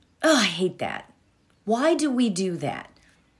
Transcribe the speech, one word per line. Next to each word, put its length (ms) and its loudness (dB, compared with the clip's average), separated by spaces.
Oh, 160 4
I 80 2
hate 340 -2
that. 320 -8
Why 300 2
do 160 0
we 180 2
do 280 -2
that? 320 -8